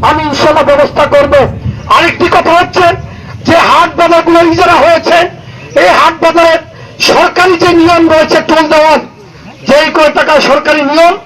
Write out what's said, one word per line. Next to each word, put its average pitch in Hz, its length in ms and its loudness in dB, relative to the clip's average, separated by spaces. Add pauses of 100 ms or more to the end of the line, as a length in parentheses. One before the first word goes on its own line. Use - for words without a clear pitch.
আমি 302 200 -2
ইনশাআল্লাহ 302 420 0
ব্যবস্থা 285 320 0 (100)
করব। 285 200 2 (600)
আরেকটি 339 400 -2
কথা 339 240 0
হচ্ছে 359 260 -2 (640)
যে 320 80 2 (140)
হাট 330 300 2
বাজারগুলো 339 400 2 (120)
ইজারা 339 320 2
হয়েছে, 330 340 0 (640)
এই 359 80 2 (100)
হাট 302 240 0
বাজারে 330 300 2 (560)
সরকারি 359 440 0 (100)
যে 359 60 2 (100)
নিয়ম 330 240 2 (100)
রয়েছে 320 240 0 (120)
টোল 320 240 2
দেওয়ার, 302 260 2 (720)
যেই 294 260 2
কয় 302 240 2
টাকা 302 140 0 (160)
সরকারি 294 320 0 (100)
নিয়ম 339 220 2 (120)